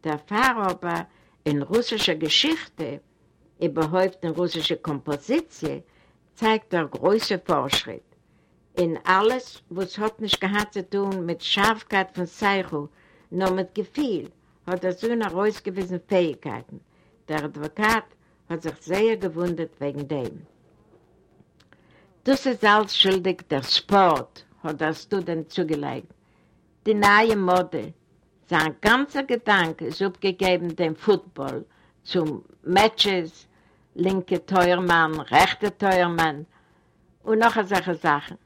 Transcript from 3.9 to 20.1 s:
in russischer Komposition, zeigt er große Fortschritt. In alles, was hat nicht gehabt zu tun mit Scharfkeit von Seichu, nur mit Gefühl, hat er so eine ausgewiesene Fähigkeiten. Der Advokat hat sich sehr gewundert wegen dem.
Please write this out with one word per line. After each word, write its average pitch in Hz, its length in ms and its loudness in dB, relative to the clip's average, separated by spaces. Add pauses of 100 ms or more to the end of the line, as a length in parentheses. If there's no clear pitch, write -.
in 165 80 -4
russischer 170 460 -4
Komposition, 151 1040 -6 (520)
zeigt 220 380 0
er 165 140 0
große 196 520 0
Fortschritt. 139 640 -2 (720)
In 170 300 0
alles, 214 640 0
was 185 280 -8
hat 214 220 -4
nicht 208 220 -4
gehabt 208 320 -2
zu 185 160 -8
tun 196 360 -2
mit 170 180 -6
Scharfkeit 202 720 0
von 180 100 -4
Seichu, 180 600 -2 (420)
nur 185 220 0
mit 185 240 -4
Gefühl, 208 560 -4 (340)
hat 180 180 -4
er 185 100 0
so 220 160 -4
eine 220 240 -2
ausgewiesene 185 680 -4
Fähigkeiten. 160 800 -2 (460)
Der 151 160 -4
Advokat 208 640 -2 (440)
hat 165 140 -6
sich 160 180 -6
sehr 214 360 0
gewundert 170 640 -6
wegen 143 280 -6
dem. 131 380 -8 (1800)